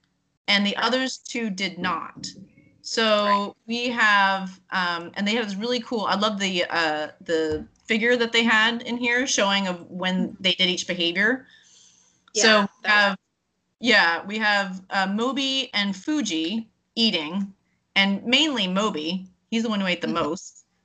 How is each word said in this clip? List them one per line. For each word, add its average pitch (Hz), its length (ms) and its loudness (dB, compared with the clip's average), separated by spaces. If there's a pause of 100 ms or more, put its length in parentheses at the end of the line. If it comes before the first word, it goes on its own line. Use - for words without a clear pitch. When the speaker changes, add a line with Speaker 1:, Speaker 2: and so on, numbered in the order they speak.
(480)
Speaker 1:
and 202 180 4
the 202 100 0
Speaker 2:
Right. - 80 0
Speaker 1:
others 254 340 0
two 226 320 -6
did 185 280 -6
not. 175 480 -6 (560)
So 214 440 2
Speaker 2:
Right. 202 260 2 (140)
Speaker 1:
we 240 240 -2
have, 196 680 2 (120)
um, 175 440 -4
and 202 120 -2
they 214 80 0
have 233 120 0
this 196 100 -6
really 240 240 -2
cool, 226 260 -4
I 185 100 0
love 208 220 0
the, 185 320 0
uh, 151 380 0 (120)
the 156 460 -2 (200)
figure 233 300 2
that 233 160 -2
they 233 120 2
had 226 380 2
in 226 140 -6
here 247 300 -2
showing 196 420 0
of 175 220 -8
when 185 380 -2
Speaker 2:
Mm-hmm. - 140 -12
Speaker 1:
they 185 120 2
did 185 140 0
each 180 180 -4
behavior. 185 600 -2 (880)
Speaker 2:
Yeah, 214 80 0
Speaker 1:
So 214 200 6
we 202 40 0
Speaker 2:
that - 40 -10 (120)
was 196 100 -2
Speaker 1:
have, 202 260 4 (640)
yeah, 190 440 4
we 202 140 -8
have, 202 500 0
uh, 190 200 0
Moby 262 640 -2
and 196 200 0
Fuji 208 760 -2 (240)
eating, 196 580 -2 (440)
and 196 280 2
mainly 262 420 2
Moby. 185 640 -2 (220)
He's 226 120 0
the 233 60 -2
one 208 120 0
who 190 60 0
ate 180 140 -2
the 160 80 -4
Speaker 2:
Mm-hmm. 156 60 -2 (160)
Speaker 1:
most. - 340 -10 (200)